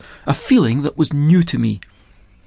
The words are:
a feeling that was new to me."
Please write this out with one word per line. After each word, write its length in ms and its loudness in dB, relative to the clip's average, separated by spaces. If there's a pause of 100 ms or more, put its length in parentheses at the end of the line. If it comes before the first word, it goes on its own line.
(260)
a 80 -2
feeling 500 0
that 140 -6
was 140 -2
new 320 2
to 160 -4
me." 220 -4 (640)